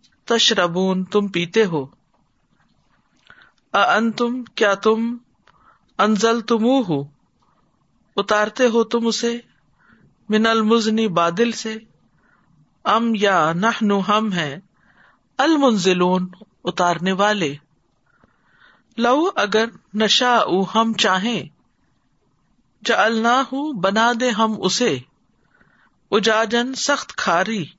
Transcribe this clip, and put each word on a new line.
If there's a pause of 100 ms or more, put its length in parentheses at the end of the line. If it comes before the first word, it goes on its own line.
(260)
تشربون،
تم
پیتے
ہو۔ (1900)
اانتم،
کیا
تم، (800)
انزلتموہ، (1120)
اتارتے
ہو
تم
اسے، (920)
من
المزن،
بادل
سے، (1040)
ام،
یا،
نحن،
ہم
ہیں، (800)
المنزلون، (380)
اتارنے
والے۔ (1400)
لو،
اگر، (280)
نشاء، (320)
ہم
چاہیں، (1400)
جعلناہ،
بنا
دے
ہم
اسے، (1120)
اجاجن،
سخت
کھاری، (140)